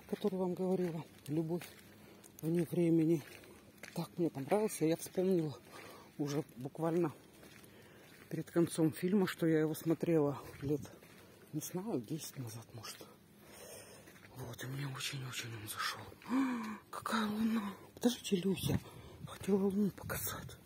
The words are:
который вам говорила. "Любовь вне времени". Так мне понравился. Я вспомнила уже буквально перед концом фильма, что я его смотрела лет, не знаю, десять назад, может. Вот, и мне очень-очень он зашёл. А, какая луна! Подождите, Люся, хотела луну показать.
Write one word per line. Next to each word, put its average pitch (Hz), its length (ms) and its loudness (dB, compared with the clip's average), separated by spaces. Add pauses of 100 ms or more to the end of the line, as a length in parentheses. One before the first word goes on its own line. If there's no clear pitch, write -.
который 196 300 0
вам 180 160 2
говорила. 180 500 2 (220)
"Любовь 160 400 0 (760)
вне 165 280 2
времени". 165 520 6 (720)
Так 165 220 -4
мне 170 140 2
понравился. 170 540 0
Я 160 120 4
вспомнила 175 640 0 (580)
уже 147 280 -2 (120)
буквально 156 560 0 (1200)
перед 156 180 -6
концом 165 400 4
фильма, 185 360 2
что - 200 0
я 160 140 6
его 156 140 2
смотрела 156 680 4 (220)
лет, 143 180 0 (720)
не 151 80 -2
знаю, 185 400 -4
десять 143 380 -8
назад, 113 340 -10
может. - 240 -12 (1400)
Вот, 123 280 -8
и - 40 -6
мне 139 200 -4
очень-очень 131 640 -6
он 107 140 -10
зашёл. - 320 -4 (300)
А, 240 480 0 (120)
какая 226 360 -2
луна! 214 480 0 (200)
Подождите, - 420 0
Люся, 175 440 2 (480)
хотела - 300 0
луну 196 320 2
показать. - 760 -6